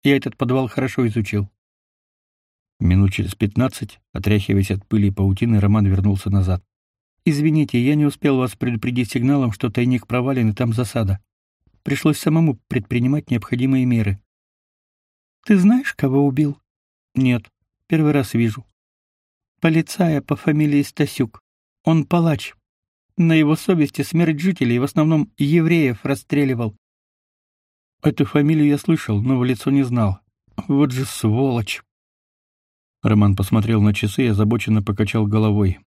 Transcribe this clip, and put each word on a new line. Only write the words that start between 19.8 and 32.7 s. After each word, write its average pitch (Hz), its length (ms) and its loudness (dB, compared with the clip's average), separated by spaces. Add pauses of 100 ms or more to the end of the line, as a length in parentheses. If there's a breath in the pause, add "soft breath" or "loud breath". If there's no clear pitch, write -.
по - 160 -4
фамилии 147 460 0
Стасюк. - 580 -6 (420)
Он 160 220 2
палач. 165 480 -2 (640)
На 165 160 2
его 156 240 2
совести 156 460 -2
смерть 165 360 0
жителей, 139 400 0
в 127 40 0
основном 156 540 0
евреев, 156 680 0
расстреливал". 131 720 -2 (1200)
"Эту 147 240 0
фамилию 147 420 2
я 143 100 2
слышал, 113 440 -2
но 131 160 0
в 123 60 0
лицо 127 260 -2
не 139 140 2
знал. 117 360 0 (480)
Вот 143 240 2
же 127 120 -6
сволочь". 120 800 -2 (1200)